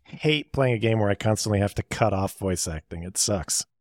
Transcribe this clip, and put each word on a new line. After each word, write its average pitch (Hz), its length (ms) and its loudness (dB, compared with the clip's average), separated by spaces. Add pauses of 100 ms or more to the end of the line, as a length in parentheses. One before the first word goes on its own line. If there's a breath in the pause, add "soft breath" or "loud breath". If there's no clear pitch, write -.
hate - 480 -2
playing 131 200 2
a 113 60 0
game 110 200 2
where 104 100 2
I 101 60 2
constantly 107 440 0
have 101 160 0
to - 80 -4
cut 107 300 0
off 95 240 -2
voice 92 300 -2
acting. 85 360 -8
It 92 140 -8
sucks. - 480 -2 (160)